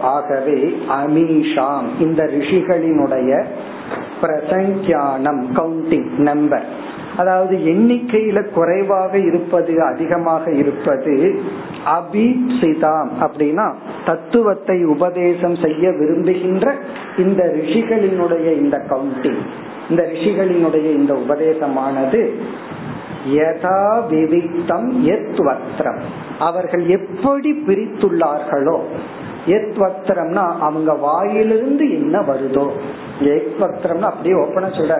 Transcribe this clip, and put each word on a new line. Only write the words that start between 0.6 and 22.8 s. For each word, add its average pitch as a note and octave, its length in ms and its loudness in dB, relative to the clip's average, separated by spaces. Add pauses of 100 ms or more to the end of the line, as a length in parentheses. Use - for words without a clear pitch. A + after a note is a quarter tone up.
அமீஷாம், D3 1040 2
இந்த D#3+ 300 2
ரிஷிகளினுடைய D3 1160 2 (720)
பிரசங்கியானம், D3+ 1400 0
கவுண்டிங் D#3+ 580 0 (100)
நம்பர், D3 480 2 (460)
அதாவது F#3 420 2 (100)
எண்ணிக்கையில A3 840 2
குறைவாக F#3+ 720 2
இருப்பது E3+ 640 2
அதிகமாக E3 680 0
இருப்பது, C#3+ 640 0 (760)
அபீப்சிதாம் E3+ 1300 0
அப்படின்னா D3+ 500 0 (340)
தத்துவத்தை F#3+ 880 0
உபதேசம் F3 680 0
செய்ய D#3+ 340 2
விரும்புகின்ற F3+ 840 0 (380)
இந்த F#3 360 2
ரிஷிகளினுடைய F3 1000 0
இந்த C#3+ 300 0
கவுண்டிங், C3 600 -2 (400)
இந்த E3+ 200 2
ரிஷிகளினுடைய E3 880 2
இந்த C#3+ 240 2
உபதேசமானது C#3 1040 0 (1040)